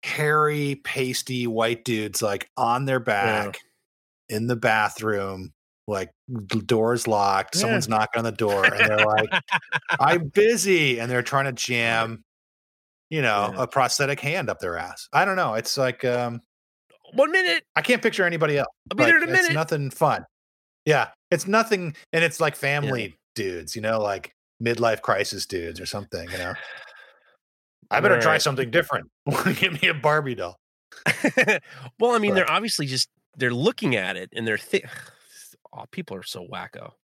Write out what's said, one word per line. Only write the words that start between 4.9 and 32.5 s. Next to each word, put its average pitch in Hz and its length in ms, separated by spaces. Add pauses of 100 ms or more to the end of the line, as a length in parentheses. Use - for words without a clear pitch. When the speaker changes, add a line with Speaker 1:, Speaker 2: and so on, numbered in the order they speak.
Speaker 1:
like, 95 220 (180)
the 113 320
door's 113 480
locked, 98 480
Speaker 2:
Yeah. 185 60
Speaker 1:
someone's 214 260
knocking 110 320
on 113 40
the 117 60
door, 101 420
and 233 160
they're 107 160
like, 107 260
Speaker 2:
<laughs> 175 720
Speaker 1:
"I'm 156 280
busy," 180 720
and 117 100
they're 123 140
trying 139 220
to 135 60
jam, 117 720 (880)
you 156 100
know, 107 320
Speaker 2:
Yeah. 110 120
Speaker 1:
a - 20
prosthetic 135 540
hand 143 280
up 98 120
their 87 160
ass. 87 360
I 160 120
don't 190 120
know. 147 180
It's - 220
like, 127 280
um, 120 360 (760)
Speaker 2:
One 302 180
minute. 359 320 (100)
Speaker 1:
I - 80
can't 233 200
picture 202 220
anybody 156 340
else. 135 100 (240)
Speaker 2:
I'll 202 40
be - 60
Speaker 1:
Like, - 100
Speaker 2:
there 320 100
in 339 60
a 330 40
Speaker 1:
it's 370 100
Speaker 2:
minute. 339 120
Speaker 1:
nothing 151 360
fun. 131 340 (600)
Yeah, 139 240 (240)
it's 175 160
nothing, 202 480 (160)
and 165 100
it's, 165 160
like, 151 160
family 139 480
Speaker 2:
Yeah. 98 60 (260)
Speaker 1:
dudes, 87 400
you 107 80
know, 110 180
like, 101 300 (320)
midlife 117 400
crisis 101 440
dudes 85 340
or 87 60
something, 92 440
you 90 80
know? 90 200
Speaker 2:
<sighs> - 60 (1200)
Speaker 1:
I 110 120
better 190 160
Speaker 2:
All 117 40
Speaker 1:
try 156 120
Speaker 2:
right. 156 100
Speaker 1:
something 131 300
different. 139 360 (180)
<laughs> - 340
Give 180 200
me 185 80
a 170 60
Barbie 147 400
doll. 92 220 (500)
Speaker 2:
<laughs> - 540 (400)
Well, 240 100
I 233 80
mean, 208 140
Speaker 1:
But - 20
Speaker 2:
they're 185 160